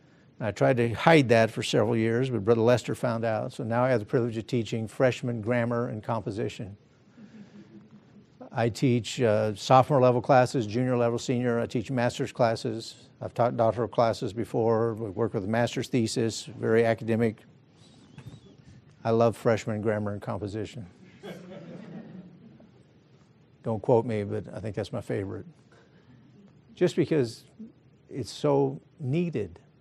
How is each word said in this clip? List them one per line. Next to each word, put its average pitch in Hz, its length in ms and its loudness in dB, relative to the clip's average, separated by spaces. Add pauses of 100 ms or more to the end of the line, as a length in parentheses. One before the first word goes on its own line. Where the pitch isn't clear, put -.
(420)
I 107 100 -2
tried 135 260 2
to 117 160 2
hide 147 360 6
that 113 220 6
for 123 100 -6
several 117 360 0
years, 113 320 0
but 107 160 -4
Brother 113 160 4
Lester 120 340 2
found 117 300 -4
out. 117 280 -4
So 135 100 -10
now 117 200 0
I 131 60 2
have 123 100 2
the 104 60 -6
privilege 117 320 -2
of 110 100 -8
teaching 113 400 -4
freshman 120 540 0
grammar 120 480 -2
and 107 120 -8
composition. 107 760 -6 (1700)
I 120 180 0
teach, 120 520 0
uh, 107 320 2
sophomore 131 480 4
level 123 200 6
classes, 127 440 4
junior 123 320 -2
level, 120 220 0
senior. 120 400 -2
I 113 80 -2
teach 113 240 -4
master's 123 400 -2
classes. 113 640 -2 (260)
I've 113 120 -10
taught 123 240 0
doctoral 113 320 2
classes 113 420 0
before. 113 640 0
We 107 160 -8
work 110 240 -2
with 107 100 -2
a 92 40 -6
master's 117 420 -2
thesis, 113 560 -2
very 113 400 2
academic. 113 580 0 (1600)
I 117 80 0
love 113 260 4
freshman 110 440 0
grammar 104 320 -2
and 104 80 -10
composition. 104 640 -8 (380)
<laughs> - 60 -14 (2250)
Don't 110 180 -4
quote 117 240 4
me, 107 180 -2
but 104 300 -6
I - 60 -12
think 101 160 -8
that's 110 160 -6
my 107 100 -6
favorite. 98 440 -6 (1300)
Just 175 200 2
because 143 480 0 (680)
it's - 220 -10
so 139 480 0 (200)
needed. 139 600 -4 (220)